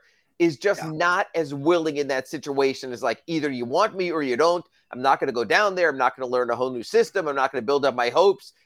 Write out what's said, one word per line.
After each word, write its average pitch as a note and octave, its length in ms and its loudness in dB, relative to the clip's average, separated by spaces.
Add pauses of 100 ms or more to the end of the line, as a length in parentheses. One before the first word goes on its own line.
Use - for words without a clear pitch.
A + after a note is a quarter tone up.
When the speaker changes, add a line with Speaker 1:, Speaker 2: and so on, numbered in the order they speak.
(400)
Speaker 1:
is E3+ 180 2
just G3+ 260 0
Speaker 2:
Yeah. D#3+ 80 -6
Speaker 1:
not F3 440 0
as D#3 180 -2
willing D#3 440 0
in C#3+ 100 -2
that C3 220 -4
situation C3+ 640 -2
as, A#2+ 100 -12
like, A#2 240 -2
either D3+ 240 -2
you A#2+ 140 -6
want F3+ 320 0
me F3+ 140 -4
or D#3 120 -2
you B2+ 140 -2
don't. E3+ 260 2 (280)
I'm B2 100 -12
not C3+ 180 2
gonna C3+ 140 -2
go A#2 100 -2
down F#3 320 2
there. F3 140 2
I'm C3+ 80 -2
not B2+ 180 2
gonna B2+ 160 -8
learn B2 200 0
a A#2 40 0
whole B2+ 140 -2
new B2 140 -8
system. G3 440 0
I'm C#3 80 -2
not C3+ 160 0
gonna B2+ 120 -4
build C#3 200 2
up C3 120 2
my B2 140 0
hopes. F#3 440 2 (120)